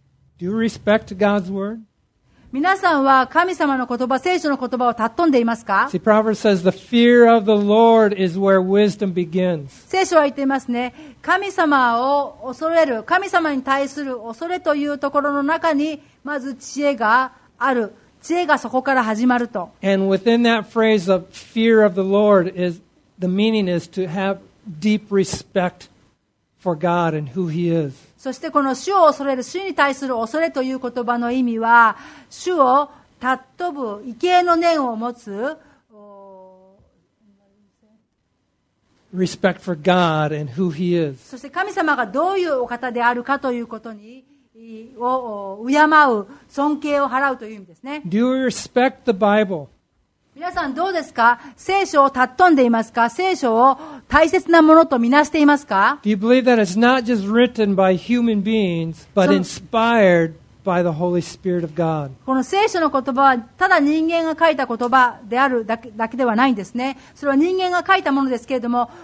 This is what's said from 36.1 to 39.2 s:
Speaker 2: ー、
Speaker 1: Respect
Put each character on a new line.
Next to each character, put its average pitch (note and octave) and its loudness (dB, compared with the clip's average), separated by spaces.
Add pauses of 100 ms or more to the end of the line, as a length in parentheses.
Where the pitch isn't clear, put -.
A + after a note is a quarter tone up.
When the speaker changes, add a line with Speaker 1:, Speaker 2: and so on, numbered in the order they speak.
Speaker 2:
ー、 - -8
Speaker 1:
Respect F3+ -2